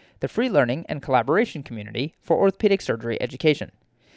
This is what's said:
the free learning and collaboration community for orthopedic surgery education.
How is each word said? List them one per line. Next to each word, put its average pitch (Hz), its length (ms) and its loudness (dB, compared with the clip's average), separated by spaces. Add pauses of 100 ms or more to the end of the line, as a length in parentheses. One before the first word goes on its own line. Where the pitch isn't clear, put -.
(220)
the 139 80 -4
free 254 200 0
learning 143 380 2
and 151 140 -6
collaboration 143 640 0
community 113 580 -8
for - 160 2
orthopedic 196 440 2
surgery 135 380 -4
education. 143 520 0 (460)